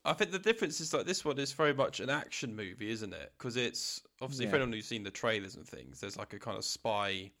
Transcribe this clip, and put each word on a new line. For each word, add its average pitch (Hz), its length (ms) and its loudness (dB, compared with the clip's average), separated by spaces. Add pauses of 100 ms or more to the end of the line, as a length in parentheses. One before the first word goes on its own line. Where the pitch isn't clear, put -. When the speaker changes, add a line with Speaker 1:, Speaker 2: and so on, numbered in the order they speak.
Speaker 1:
I 151 100 4
think 175 180 2
the 190 60 0
difference 202 420 2
is, 160 140 -2
like, 135 120 2
this 180 200 0
one 139 120 2
is 139 140 0
very 147 220 4
much 135 260 2
an 127 100 0
action 139 460 -2
movie, 104 340 -4
isn't 110 220 -4
it? 80 260 -10
'Cause 120 180 -4
it's, - 440 0 (220)
obviously, 131 240 -2
Speaker 2:
Yeah. 202 40 0
Speaker 1:
for 160 60 6
anyone 127 160 2
who's 110 140 -4
seen 113 160 -4
the 101 80 -6
trailers 104 460 0
and - 120 -14
things, - 320 -14
there's, 98 160 -6
like, 107 160 -8
a 101 60 -10
kind 104 180 -4
of 101 80 -4
spy 101 760 0